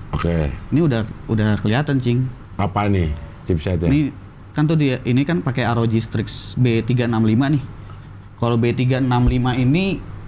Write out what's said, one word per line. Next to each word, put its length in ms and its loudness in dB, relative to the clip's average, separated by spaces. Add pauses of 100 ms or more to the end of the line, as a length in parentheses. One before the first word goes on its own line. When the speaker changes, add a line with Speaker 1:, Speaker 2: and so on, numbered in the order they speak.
Speaker 1:
Oke. 400 0 (220)
Speaker 2:
Ini 100 2
udah, 200 2 (240)
udah 320 2
kelihatan, 420 0
Cing. 260 2 (300)
Speaker 1:
Apa 320 0
nih 260 2 (320)
chipsetnya? 420 0
Speaker 2:
Ini 220 4 (420)
kan 140 0
tuh 100 2
dia, 260 2
ini 200 2
kan 180 0
pakai 240 -2
R 140 0
O 80 2
G 120 2
Strix 580 -4
B 260 4
tiga 240 0
enam 160 0
lima 260 4
nih. 140 2 (760)
Kalau 200 0
B 160 2
tiga 260 0
enam 260 2
lima 300 2
ini 480 2 (260)